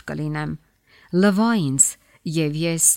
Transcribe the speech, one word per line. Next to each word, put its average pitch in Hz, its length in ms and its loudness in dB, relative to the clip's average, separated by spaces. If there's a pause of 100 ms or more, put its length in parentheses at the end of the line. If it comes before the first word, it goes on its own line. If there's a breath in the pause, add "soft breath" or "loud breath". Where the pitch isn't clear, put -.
կլինեմ։ 151 480 -6 (640 soft breath)
Լվա 202 440 4
ինձ, 139 280 0 (400 soft breath)
և 156 340 -2
ես 165 260 -2 (120)